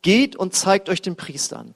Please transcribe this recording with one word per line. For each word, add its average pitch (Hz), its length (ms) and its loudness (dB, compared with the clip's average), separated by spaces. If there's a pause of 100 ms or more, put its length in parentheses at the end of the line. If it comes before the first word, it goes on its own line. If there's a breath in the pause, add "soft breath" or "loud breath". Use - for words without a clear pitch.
„Geht 240 320 4
und 185 180 -4
zeigt 196 340 2
euch 180 140 -2
den 175 140 -8
Priestern.“ 120 600 -10